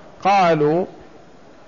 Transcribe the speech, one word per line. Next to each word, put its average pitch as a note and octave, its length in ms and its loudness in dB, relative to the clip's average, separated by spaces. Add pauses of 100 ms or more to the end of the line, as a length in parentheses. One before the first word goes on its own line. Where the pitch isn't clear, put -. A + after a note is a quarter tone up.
(240)
قالوا: E3+ 640 0 (840)